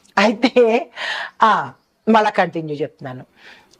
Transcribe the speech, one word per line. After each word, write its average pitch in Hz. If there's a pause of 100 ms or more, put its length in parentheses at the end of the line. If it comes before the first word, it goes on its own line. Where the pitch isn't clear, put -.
(180)
అయితే, 233 (540)
ఆ, 170 (380)
మళ్ళా 214
కంటిన్యూ 165
చెప్తున్నాను. 139 (540)